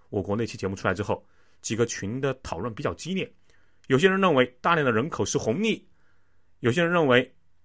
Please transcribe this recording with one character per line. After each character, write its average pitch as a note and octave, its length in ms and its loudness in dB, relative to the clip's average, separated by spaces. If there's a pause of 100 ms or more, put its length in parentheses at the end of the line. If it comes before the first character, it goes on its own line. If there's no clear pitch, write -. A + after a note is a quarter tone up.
我 G#2 120 -4
国 G2+ 140 -4
那 A#2 100 -2
期 G#2+ 120 -12
节 G2+ 100 -6
目 G2 80 -4
出 F#2+ 120 -6
来 F#2+ 60 0
之 F2+ 80 -4
后， G#2 240 -4 (360)
几 - 140 -6
个 A2+ 100 2
群 A2+ 360 -8
的 C3+ 100 -2 (120)
讨 - 160 -8
论 E2 140 -8
比 - 100 -12
较 G2+ 100 -4
激 D#3+ 200 -10
烈。 F#3 180 -6 (560)
有 C3 100 4
些 F3+ 100 4
人 F#3+ 140 4
认 F3+ 140 4
为 B2+ 100 6 (160)
大 E3+ 140 2
量 D3+ 100 2
的 B2+ 60 2
人 A#2 180 0
口 G#2+ 160 -2
是 D3 120 -4
红 C3+ 260 -2
利， G#3 240 -2 (720)
有 A#2+ 120 0
些 E3+ 120 0
人 E3+ 80 0
认 E3+ 160 4
为 B2+ 260 4 (320)